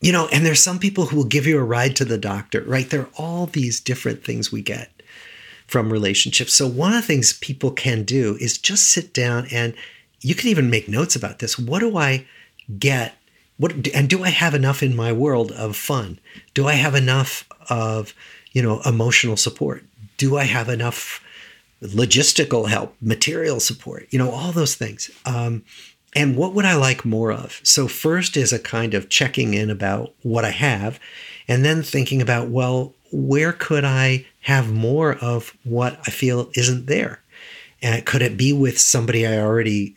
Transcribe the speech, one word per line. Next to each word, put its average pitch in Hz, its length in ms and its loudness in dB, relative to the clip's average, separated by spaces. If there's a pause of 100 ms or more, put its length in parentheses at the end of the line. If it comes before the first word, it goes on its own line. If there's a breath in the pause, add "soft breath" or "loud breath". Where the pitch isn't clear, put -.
you 170 100 2
know, 165 200 2
and 151 140 4
there's 156 160 4
some 180 160 2
people 190 280 0
who 147 100 -4
will 147 80 4
give 131 240 2
you 156 100 4
a 131 60 2
ride 120 320 0
to 135 100 0
the 117 140 -2
doctor, 104 420 -4
right? 131 260 -2
There 143 140 -2
are - 160 -10
all 170 300 -4
these 123 320 -2
different 123 440 -4
things 117 280 -6
we 110 100 -6
get 113 300 -8 (720 loud breath)
from 110 260 0
relationships. 107 640 0
So 139 140 2
one 147 260 0
of 233 80 2
the - 60 -6
things 135 260 2
people 135 380 -4
can 117 320 -2
do 113 360 0
is - 180 -4
just - 320 2
sit - 240 0
down 120 380 -2
and 117 220 -2 (480 loud breath)
you 131 140 0
can 247 140 0
even 147 200 4
make 110 180 0
notes 127 280 0
about 104 240 -8
this. 110 200 -4
What 127 200 -2
do 220 180 0
I 135 280 0 (540 loud breath)
get? 131 360 0 (420 soft breath)
What, 143 360 -2
and 139 160 2
do 185 140 2
I 185 60 0
have 165 240 0
enough 135 300 0
in 127 120 0
my 117 160 -2
world 120 420 0
of 110 220 -6
fun? 107 440 -6 (340 loud breath)
Do 139 140 2
I 151 60 2
have 143 220 2
enough 131 520 0 (220)
of, 110 440 -2 (380 loud breath)
you 127 100 0
know, 110 240 0
emotional 117 500 2
support? - 480 -4 (340)
Do 139 200 2
I 139 60 0
have 120 260 -2
enough 120 540 -6 (580 loud breath)
logistical 117 880 2
help, 107 320 -2
material 143 580 0
support, - 500 -6
you 131 100 0
know, 127 120 2
all 143 200 -6
those 160 240 0
things? 110 340 -8 (160)
Um, 120 380 -2 (520 loud breath)
and 143 200 2
what 185 180 0
would 202 120 2
I 185 100 4
like 131 300 2
more 113 260 0
of? - 320 -8
So 135 240 4
first 170 500 0
is 123 160 2
a 113 60 -2
kind 113 340 -2
of 98 160 -2
checking 127 440 0
in 107 160 0
about 101 440 -2 (100)
what 117 220 0
I 104 40 -2
have, 110 500 -2 (480 loud breath)
and 123 160 2
then 156 200 2
thinking 135 380 0
about, 120 260 0
well, 127 480 -2 (160)
where 151 420 0
could 147 320 -2
I 131 400 2 (160)
have 131 300 2
more 127 440 2
of 120 480 -4
what 123 440 -2
I 107 40 -4
feel 123 440 0
isn't 123 320 0
there? - 340 -2 (600 loud breath)
And 117 240 -2
could 123 160 2
it 110 160 0
be 131 140 4
with 135 280 2
somebody 113 480 2
I 110 120 2
already 107 560 2